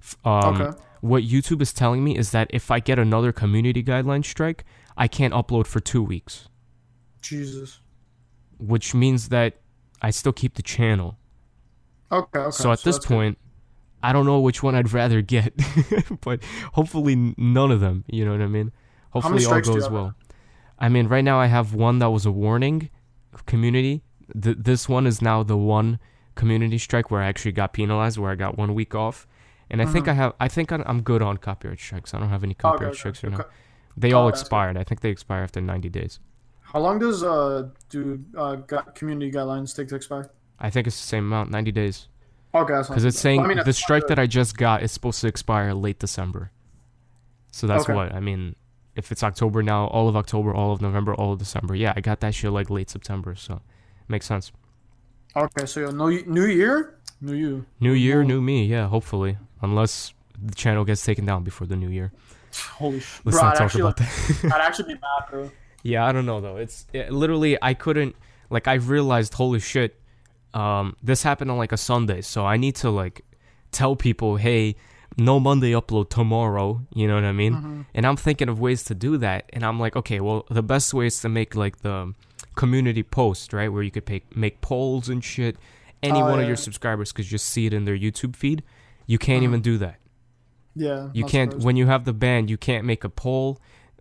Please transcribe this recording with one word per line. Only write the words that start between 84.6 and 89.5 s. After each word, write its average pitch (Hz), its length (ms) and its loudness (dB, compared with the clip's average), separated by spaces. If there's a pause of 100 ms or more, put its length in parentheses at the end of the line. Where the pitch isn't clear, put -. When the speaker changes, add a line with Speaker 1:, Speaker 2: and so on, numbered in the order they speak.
Speaker 1:
polls 127 460 -2
and 123 140 -4
shit. 117 340 -4 (460)
Any 147 200 2
Speaker 2:
Oh, 151 80 4
Speaker 1:
one 135 80 2
of - 40 2
Speaker 2:
yeah. 120 60 0
Speaker 1:
your 120 80 0
subscribers 107 560 -6
could 98 140 -6
just 107 200 -6
see 113 200 0
it 107 80 0
in 104 100 -2
their 101 140 -2
YouTube 107 380 -4
feed." 151 260 -2 (440)
You 113 120 2
can't 127 240 2
Speaker 2:
Mm-hmm. 131 100 2